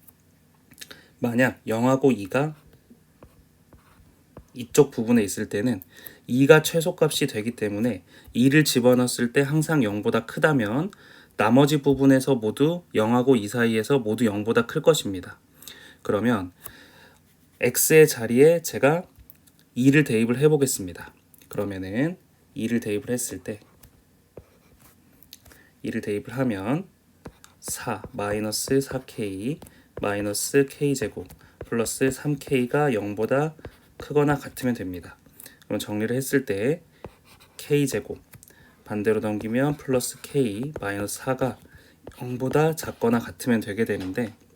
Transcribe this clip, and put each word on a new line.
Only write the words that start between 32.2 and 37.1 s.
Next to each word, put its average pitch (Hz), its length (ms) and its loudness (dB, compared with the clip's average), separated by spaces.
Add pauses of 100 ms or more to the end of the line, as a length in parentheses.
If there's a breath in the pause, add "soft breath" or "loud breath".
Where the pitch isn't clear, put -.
케이가 135 560 0
영보다 110 600 -2 (440 loud breath)
크거나 143 400 0
같으면 127 360 -6
됩니다. 92 440 -10 (480 loud breath)
그럼 104 120 -6
정리를 107 380 -4
했을 131 300 -2
때 113 360 -2 (760 loud breath)